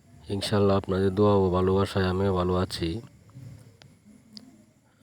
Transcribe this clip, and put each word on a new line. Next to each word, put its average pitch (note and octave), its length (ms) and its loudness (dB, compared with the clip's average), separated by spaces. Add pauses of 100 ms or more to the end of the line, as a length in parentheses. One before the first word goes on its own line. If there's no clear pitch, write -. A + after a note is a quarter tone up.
(280)
ইনশাআল্লাহ G2+ 480 2
আপনাদের F#2+ 380 0
দোয়া G#2 200 4
ও F#2+ 160 4
ভালোবাসায় F#2+ 540 0
আমিও F#2 300 0
ভালো F2+ 200 -2
আছি। F2+ 460 -4 (2000)